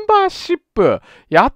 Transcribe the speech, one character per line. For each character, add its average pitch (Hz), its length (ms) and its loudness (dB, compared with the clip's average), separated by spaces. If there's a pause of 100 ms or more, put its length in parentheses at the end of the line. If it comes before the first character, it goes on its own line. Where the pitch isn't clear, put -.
バ 403 200 2
ー - 20 0
シ - 280 -6
ッ - 20 -6 (160)
プ 151 260 0 (300)
や 170 160 4
っ - 100 -4